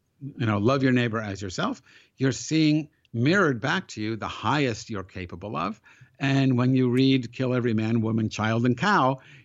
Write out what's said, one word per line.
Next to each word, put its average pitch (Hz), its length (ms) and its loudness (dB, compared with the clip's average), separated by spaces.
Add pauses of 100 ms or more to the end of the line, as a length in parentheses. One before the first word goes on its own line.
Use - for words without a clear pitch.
(380)
you 120 80 -2
know, 107 120 2
"Love 131 260 2
your 131 80 4
neighbor 120 280 0
as 101 220 -8
yourself," 156 400 -6 (360)
you're 131 160 2
seeing 151 560 0 (240)
mirrored 143 480 2
back 175 280 -2
to - 120 -10
you 113 140 -4
the 101 120 -6
highest 123 600 -2
you're 101 140 -8
capable 92 540 -12
of. 87 220 -6 (400)
And 135 380 2
when 127 180 2
you 127 140 2
read 127 440 2
"Kill 127 200 -2
every 123 200 0
man, 110 280 0
woman, 110 280 0
child, 113 360 0
and 123 120 0
cow," 139 440 2 (240)